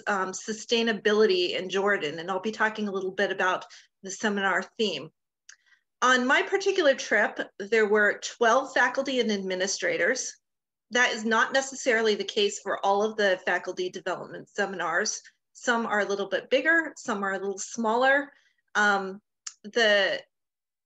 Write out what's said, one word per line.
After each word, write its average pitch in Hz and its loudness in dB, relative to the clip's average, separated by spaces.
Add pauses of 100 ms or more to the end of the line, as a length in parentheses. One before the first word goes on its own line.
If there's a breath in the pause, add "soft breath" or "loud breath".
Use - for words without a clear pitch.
um, 190 -2
sustainability 208 0
in 185 -8
Jordan, 180 0
and 170 -8
I'll 190 -2
be 220 -4
talking 214 -2
a 196 -4
little 190 -4
bit 185 0
about 185 0 (360 loud breath)
the 190 -14
seminar 196 0 (160)
theme. 160 -4 (880 loud breath)
On 247 4
my 294 4
particular 381 2
trip, 226 0 (200)
there 214 2
were 208 2
twelve 247 2
faculty 262 0
and 214 0
administrators. 190 -2 (560)
That 240 2
is 220 -6
not 233 0
necessarily 240 0
the 196 -4
case 202 -2
for - -6
all 196 2
of 214 -2
the 196 2
faculty 185 -4
development - -10
seminars. 190 -4 (300 loud breath)
Some 233 -2
are 208 0
a 196 0
little 190 -2
bit - -4
bigger, 311 2
some 202 -4
are 190 -2
a 190 -4
little 196 -6
smaller. 254 0 (440 soft breath)
Um, 196 0 (440)
the 208 2 (640)